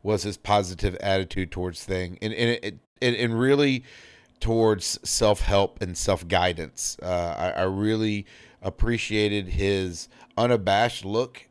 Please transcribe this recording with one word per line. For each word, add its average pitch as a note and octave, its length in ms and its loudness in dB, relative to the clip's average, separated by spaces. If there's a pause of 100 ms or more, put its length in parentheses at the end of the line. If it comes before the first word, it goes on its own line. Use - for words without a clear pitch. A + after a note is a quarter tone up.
was G2+ 220 -2
his G#2 140 -6
positive G2 640 0
attitude F#2+ 500 -2
towards F2+ 320 -6
thing, F2+ 380 -6
and, G#2+ 120 -4
and, A#2 180 0
it, - 260 -6 (240)
and, B2 160 2
and A#2 200 0
really C3+ 460 4 (560)
towards A2+ 640 2
self-help G2+ 800 2
and F2+ 160 -6
self-guidance. F2 1040 -2
Uh, F2 360 -2
I, - 240 -2
I - 20 2
really G#2 600 0 (360)
appreciated G#2 840 0
his F#2+ 600 0 (300)
unabashed A2+ 680 2
look A2+ 480 -4